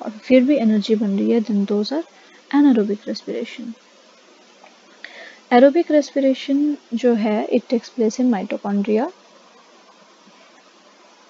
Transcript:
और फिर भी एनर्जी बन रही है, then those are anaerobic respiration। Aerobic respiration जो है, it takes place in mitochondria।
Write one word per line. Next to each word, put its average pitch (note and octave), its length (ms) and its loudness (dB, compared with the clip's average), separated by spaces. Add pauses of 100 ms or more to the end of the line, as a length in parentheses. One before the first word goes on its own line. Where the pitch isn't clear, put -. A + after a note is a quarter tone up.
और - 80 -10
फिर B3 340 2
भी C#4+ 120 2
एनर्जी A3 400 0
बन G#3 140 -2
रही G#3 220 0
है, A#3 100 2
then G3+ 260 -2
those G#3 260 -2
are E4 100 -4 (520)
anaerobic A3+ 520 2
respiration। A3+ 680 -10 (1800)
Aerobic C#4 380 4
respiration C#4+ 840 0 (180)
जो A#3+ 200 0
है, G#3+ 360 -2
it A#3 120 0
takes - 280 -4
place A#3 320 -2
in B3 120 2
mitochondria। G#3 760 -4 (2250)